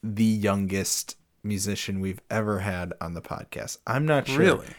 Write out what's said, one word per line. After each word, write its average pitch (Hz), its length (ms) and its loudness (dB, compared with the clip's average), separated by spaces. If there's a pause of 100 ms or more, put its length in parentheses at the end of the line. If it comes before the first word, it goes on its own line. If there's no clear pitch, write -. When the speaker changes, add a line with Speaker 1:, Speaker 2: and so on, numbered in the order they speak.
Speaker 1:
the 110 200 0
youngest 98 920 2 (280)
musician 98 560 -2
we've 95 200 -2 (120)
ever 107 280 0
had 90 400 -2
on 85 140 -6
the 82 80 -8
podcast. - 640 -10
I'm 135 200 0
not 147 220 2
sure. 135 120 0
Speaker 2:
Really? 165 280 6 (120)